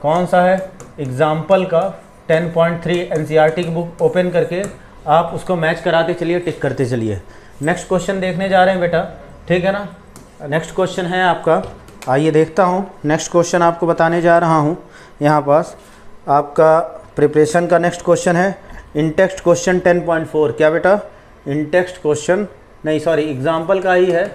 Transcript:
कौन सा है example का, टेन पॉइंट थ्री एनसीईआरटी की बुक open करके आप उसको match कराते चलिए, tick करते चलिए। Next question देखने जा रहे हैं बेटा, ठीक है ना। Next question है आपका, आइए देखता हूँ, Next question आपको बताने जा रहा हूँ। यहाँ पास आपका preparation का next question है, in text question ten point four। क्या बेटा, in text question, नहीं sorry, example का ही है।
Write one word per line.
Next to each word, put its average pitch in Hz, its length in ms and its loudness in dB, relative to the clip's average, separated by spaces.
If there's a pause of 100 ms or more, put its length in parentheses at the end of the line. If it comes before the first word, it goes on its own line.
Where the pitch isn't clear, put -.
कौन 170 240 0
सा 180 160 2
है 185 280 0 (300)
example 156 680 0
का, 165 160 0 (460)
टेन 165 240 0
पॉइंट 170 300 0
थ्री 175 200 -2
एनसीईआरटी 156 640 0
की 165 60 -6
बुक 170 320 -6
open 180 280 0
करके 175 320 -2 (460)
आप 165 260 2
उसको 180 220 -2
match 160 240 -2
कराते 165 340 0
चलिए, 175 260 -2
tick 165 220 -6
करते 131 240 -2
चलिए। 110 340 -4 (420)
Next 170 260 -4
question 190 320 -2
देखने 185 280 -4
जा 190 160 4
रहे 190 100 2
हैं 180 60 -2
बेटा, 170 220 0 (460)
ठीक 175 160 0
है 196 80 0
ना। 202 140 -6 (600)
Next 160 260 -4
question 180 320 -2
है 185 180 -2
आपका, 165 380 0 (460)
आइए 147 220 2
देखता 156 340 2
हूँ, 185 220 0 (180)
Next 160 280 -2
question 175 300 2
आपको 170 240 0
बताने 165 360 0
जा 170 160 6
रहा 165 180 2
हूँ। 156 200 0 (460)
यहाँ 151 200 4
पास 147 320 0 (540)
आपका 156 500 4 (380)
preparation 151 500 2
का 170 120 2
next 170 240 -2
question 170 340 0
है, 190 220 -2 (360)
in 151 180 0
text 185 280 0
question 175 400 2
ten 175 220 2
point 160 260 -2
four। 156 240 0
क्या 156 180 4
बेटा, 170 220 2 (540)
in 147 260 -4
text 180 300 -2
question, 170 420 0 (400)
नहीं 156 160 0
sorry, 156 240 0
example 160 560 -2
का 185 140 0
ही 180 160 4
है। 170 140 0 (100)